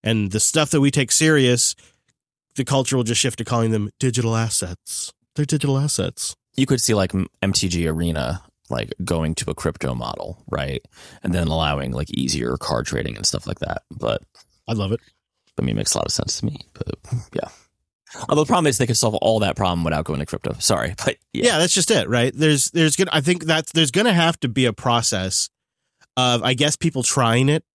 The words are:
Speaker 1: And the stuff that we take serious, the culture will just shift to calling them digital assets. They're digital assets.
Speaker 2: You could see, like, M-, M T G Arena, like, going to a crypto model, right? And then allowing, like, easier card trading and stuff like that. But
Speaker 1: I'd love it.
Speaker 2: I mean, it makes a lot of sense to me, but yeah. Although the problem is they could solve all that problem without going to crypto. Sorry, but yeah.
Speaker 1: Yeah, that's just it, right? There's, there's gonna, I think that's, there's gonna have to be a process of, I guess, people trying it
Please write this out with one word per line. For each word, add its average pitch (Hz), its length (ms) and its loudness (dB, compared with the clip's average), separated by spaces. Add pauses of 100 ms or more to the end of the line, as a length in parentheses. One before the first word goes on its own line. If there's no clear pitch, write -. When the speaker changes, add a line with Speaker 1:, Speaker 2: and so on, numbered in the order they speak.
Speaker 1:
And 107 300 0
the 107 80 -2
stuff 151 320 0
that 147 100 2
we 139 80 4
take 135 220 0
serious, 135 640 4 (800)
the 131 100 -2
culture 135 320 2
will 123 60 2
just 113 180 0
shift - 160 -2
to 113 80 -6
calling 117 240 2
them 104 300 0
digital 117 360 0
assets. - 760 -4 (220)
They're 147 100 0
digital 139 320 0
assets. - 580 -2 (200)
Speaker 2:
You 127 100 2
could 127 160 2
see, 110 140 2
like, 95 180 2
M-, 92 140 0 (160)
M 98 100 2
T - 140 0
G 85 200 0
Arena, 80 540 -2 (300)
like, 58 200 -4 (120)
going 80 320 0
to - 160 -6
a - 20 -4
crypto 67 400 -4
model, - 560 -8
right? 67 340 -4 (380)
And 90 100 -2
then 87 160 2
allowing, 73 440 0
like, 69 180 -4
easier 64 480 -2
card 64 300 -2
trading 57 300 -4
and 50 80 -8
stuff - 200 -2
like - 140 -8
that. - 320 -6
But 53 320 -4 (440)
Speaker 1:
I'd 117 100 -2
love 98 140 -2
it. 117 80 -2 (600)
Speaker 2:
I - 40 -2
mean, 57 120 0
it 52 40 0
makes - 140 -2
a - 40 0
lot 50 100 -2
of - 60 -4
sense - 260 -4
to - 60 -4
me, - 160 -4 (120)
but - 220 -8 (380)
yeah. - 160 -6 (800)
Although 151 140 4
the 143 40 0
problem 175 200 4
is 131 100 2
they 120 100 2
could 117 100 0
solve 107 180 2
all 110 240 2
that 98 180 0
problem 87 260 0
without 78 220 0
going 73 140 -4
to 73 60 -4
crypto. - 340 -6
Sorry, 82 360 0 (100)
but - 120 -2 (160)
yeah. - 120 -2
Speaker 1:
Yeah, 214 140 4
that's 175 140 2
just 190 180 0
it, 139 160 2
right? 120 260 0
There's, 147 380 2
there's 160 240 2
gonna, 190 180 0
I 156 60 2
think 160 240 0
that's, 160 300 -2
there's 160 180 2
gonna 214 220 2
have 165 260 2
to 135 80 -2
be 127 180 2
a 113 80 2
process 110 760 0 (680)
of, 123 260 2
I 127 120 2
guess, 147 240 0
people 139 260 -2
trying 123 460 4
it 156 260 0